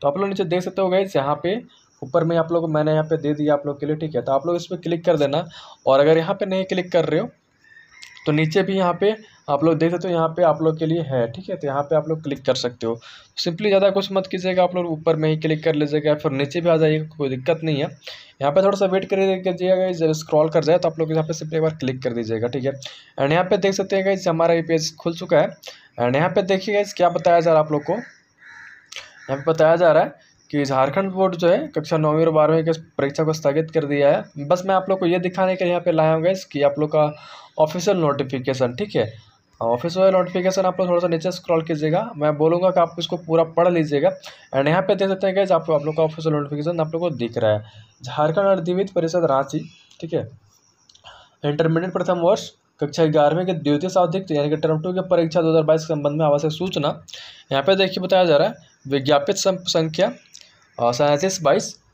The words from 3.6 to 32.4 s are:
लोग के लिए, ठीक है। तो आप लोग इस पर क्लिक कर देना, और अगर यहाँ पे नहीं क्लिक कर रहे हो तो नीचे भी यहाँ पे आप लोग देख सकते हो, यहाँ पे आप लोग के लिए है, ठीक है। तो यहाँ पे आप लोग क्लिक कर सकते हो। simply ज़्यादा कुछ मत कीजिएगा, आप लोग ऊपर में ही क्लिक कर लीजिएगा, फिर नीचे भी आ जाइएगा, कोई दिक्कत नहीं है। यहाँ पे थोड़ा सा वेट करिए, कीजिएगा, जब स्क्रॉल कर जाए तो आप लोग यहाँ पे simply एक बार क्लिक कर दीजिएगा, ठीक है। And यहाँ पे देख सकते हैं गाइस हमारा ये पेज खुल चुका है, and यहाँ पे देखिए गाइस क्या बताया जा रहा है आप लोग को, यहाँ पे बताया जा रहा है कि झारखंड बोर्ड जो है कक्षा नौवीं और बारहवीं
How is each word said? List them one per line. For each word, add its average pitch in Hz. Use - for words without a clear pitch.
लोग 143
के 147
लिए, 151
ठीक 156
है। 120
तो 170
आप 165
लोग 175
इस 170
पर 185
क्लिक 170
कर 170
देना, 151
और 135
अगर 160
यहाँ 165
पे 196
नहीं 190
क्लिक 185
कर 165
रहे 151
हो 240
तो 151
नीचे 160
भी 190
यहाँ 175
पे 208
आप 143
लोग 160
देख 165
सकते 180
हो, 175
यहाँ 165
पे 160
आप 160
लोग 160
के 160
लिए 160
है, 127
ठीक 190
है। 185
तो 151
यहाँ 139
पे 143
आप 151
लोग 160
क्लिक 139
कर 131
सकते 120
हो। 117
simply 180
ज़्यादा 196
कुछ 196
मत 190
कीजिएगा, 185
आप 180
लोग 175
ऊपर 160
में 156
ही 156
क्लिक 156
कर 160
लीजिएगा, 147
फिर 147
नीचे 139
भी 170
आ 165
जाइएगा, 156
कोई 143
दिक्कत 131
नहीं 156
है। 147
यहाँ 139
पे 190
थोड़ा 196
सा 196
वेट 185
करिए, 196
कीजिएगा, 185
जब 160
स्क्रॉल 156
कर 160
जाए 160
तो 165
आप 160
लोग 160
यहाँ 160
पे 160
simply 160
एक 160
बार 160
क्लिक 131
कर 123
दीजिएगा, 113
ठीक 127
है। 135
And 139
यहाँ 180
पे 190
देख 190
सकते 190
हैं 190
गाइस 190
हमारा 165
ये 165
पेज 160
खुल 170
चुका 170
है, 190
and 123
यहाँ 165
पे 185
देखिए 190
गाइस 202
क्या 175
बताया 170
जा 165
रहा 156
है 151
आप 156
लोग 147
को, 165
यहाँ -
पे 143
बताया 160
जा 170
रहा 156
है -
कि 143
झारखंड 139
बोर्ड 185
जो 170
है 233
कक्षा 160
नौवीं 156
और 165
बारहवीं 156